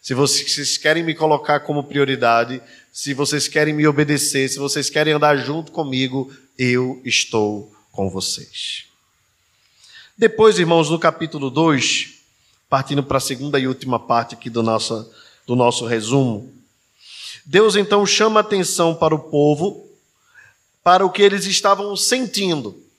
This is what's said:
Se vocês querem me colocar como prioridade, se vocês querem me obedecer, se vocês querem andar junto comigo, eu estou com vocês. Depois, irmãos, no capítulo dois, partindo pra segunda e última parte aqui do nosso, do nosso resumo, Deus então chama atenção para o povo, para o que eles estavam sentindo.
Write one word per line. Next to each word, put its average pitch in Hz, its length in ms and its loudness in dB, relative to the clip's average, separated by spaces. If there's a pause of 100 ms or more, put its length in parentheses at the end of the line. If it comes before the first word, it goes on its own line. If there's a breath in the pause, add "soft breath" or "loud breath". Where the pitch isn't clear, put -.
Se - 120 -6
vocês 139 640 -2
querem 156 240 0
me 165 140 -2
colocar 151 460 2
como 147 220 -4
prioridade, 123 760 0 (320 loud breath)
se 143 200 -8
vocês 139 340 -2
querem 151 260 0
me 151 140 2
obedecer, 143 640 0
se 135 100 -8
vocês 139 300 -4
querem 151 240 0
andar 147 240 4
junto 147 340 -6
comigo, 131 600 -4 (280 loud breath)
eu 127 440 0
estou 107 720 -2 (180 soft breath)
com 98 180 -4
vocês. - 760 -10 (1300 loud breath)
Depois, 214 400 4
irmãos, 165 320 4
no 165 80 0
capítulo 156 520 -2
dois, 139 640 0 (560)
partindo 139 340 -2
pra 135 160 -2
segunda 139 400 -4
e 131 80 -2
última 127 320 -4
parte 117 340 -2
aqui 117 160 -14
do 113 140 -2
nosso, 113 480 -2 (340 soft breath)
do 123 120 -2
nosso 120 280 -2
resumo, 117 680 -4 (920 loud breath)
Deus 190 300 4
então 202 300 2
chama 214 340 2
atenção 185 560 0
para 160 180 2
o 156 60 -2
povo, 147 680 0 (960 soft breath)
para 185 240 4
o 185 60 0
que 196 100 0
eles 196 240 4
estavam 196 520 0
sentindo. 180 840 -4 (180)